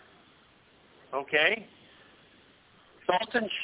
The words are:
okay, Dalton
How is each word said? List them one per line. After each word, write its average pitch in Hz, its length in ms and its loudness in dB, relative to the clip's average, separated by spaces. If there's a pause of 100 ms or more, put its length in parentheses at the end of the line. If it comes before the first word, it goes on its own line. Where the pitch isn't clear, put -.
(1160)
okay, 156 520 2 (1400)
Dalton 220 420 0 (160)